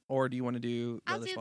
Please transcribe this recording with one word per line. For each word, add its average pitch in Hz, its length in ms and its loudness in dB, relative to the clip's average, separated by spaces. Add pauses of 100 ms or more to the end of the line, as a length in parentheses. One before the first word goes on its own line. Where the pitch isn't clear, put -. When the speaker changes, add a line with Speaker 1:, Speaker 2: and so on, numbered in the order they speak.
Speaker 1:
or 131 200 4
do 127 80 -2
you 127 80 0
wanna 123 160 0
do 120 360 0
the - 100 -10
Speaker 2:
I'll - 100 0
Speaker 1:
other - 80 -4
Speaker 2:
do - 40 -4
the, 370 120 -4